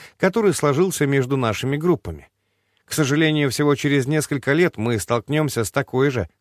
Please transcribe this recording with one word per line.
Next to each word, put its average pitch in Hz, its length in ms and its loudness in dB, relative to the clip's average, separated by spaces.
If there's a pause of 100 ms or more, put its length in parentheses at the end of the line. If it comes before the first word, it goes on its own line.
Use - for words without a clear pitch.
(180)
который 190 360 2
сложился 156 520 0
между 139 300 0
нашими 127 420 -2
группами. 151 520 -4 (560)
К - 80 -12
сожалению, 151 560 2
всего 147 260 2
через 139 300 0
несколько 143 480 -2
лет 170 240 2
мы 113 220 -2
столкнёмся 123 640 -2
с 98 80 -6
такой 135 380 0
же 117 180 -2 (140)